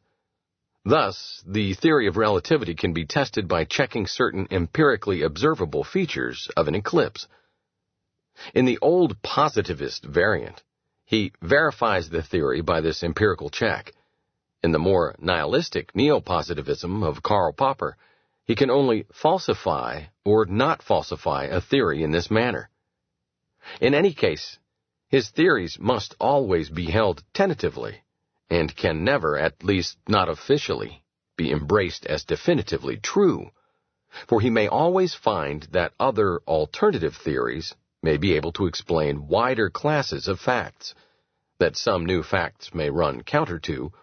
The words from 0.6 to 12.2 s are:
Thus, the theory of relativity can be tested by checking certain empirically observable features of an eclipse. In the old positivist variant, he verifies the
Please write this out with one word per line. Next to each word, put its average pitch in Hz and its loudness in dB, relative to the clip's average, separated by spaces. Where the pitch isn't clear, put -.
Thus, 107 -2
the 98 -2
theory 143 2
of 90 -2
relativity 107 0
can 87 -2
be 80 -4
tested 95 -2
by 82 0
checking 123 -2
certain 98 -2
empirically 95 0
observable 80 0
features 65 -4
of 82 2
an 76 0
eclipse. 104 -2
In 127 4
the 127 0
old 165 2
positivist 87 -2
variant, 78 0
he 104 -2
verifies 107 2
the 82 -2